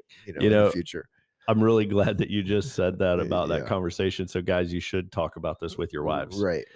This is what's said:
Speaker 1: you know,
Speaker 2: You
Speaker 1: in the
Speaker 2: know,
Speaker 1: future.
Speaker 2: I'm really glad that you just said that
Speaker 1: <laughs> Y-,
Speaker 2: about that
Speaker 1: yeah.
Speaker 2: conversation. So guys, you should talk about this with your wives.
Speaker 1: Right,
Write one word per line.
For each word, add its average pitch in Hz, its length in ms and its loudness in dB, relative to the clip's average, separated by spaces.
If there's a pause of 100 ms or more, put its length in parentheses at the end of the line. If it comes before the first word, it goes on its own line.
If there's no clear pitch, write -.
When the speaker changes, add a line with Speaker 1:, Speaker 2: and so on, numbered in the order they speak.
(260)
Speaker 1:
you 101 80 -12
know, - 60 -10
Speaker 2:
You 101 80 4
Speaker 1:
in 104 60 6
the 104 100 6
Speaker 2:
know, 101 80 4
Speaker 1:
future. - 380 -6 (400)
Speaker 2:
I'm 110 120 4
really 110 240 6
glad 101 340 2
that - 100 0
you 101 140 0
just 101 320 -2
said 92 240 0
that 90 180 4
Speaker 1:
<laughs> - 20 0
Y-, 80 60 -2
Speaker 2:
about 85 240 0
that 80 120 0
Speaker 1:
yeah. - 60 -10
Speaker 2:
conversation. 95 600 -2
So 92 140 -4
guys, 87 300 0
you 87 80 -2
should 90 320 -6
talk 80 240 -4
about 80 240 -6
this - 180 -8
with 80 140 -6
your 73 120 -6
wives. 76 380 -4
Speaker 1:
Right, 87 220 -2 (120)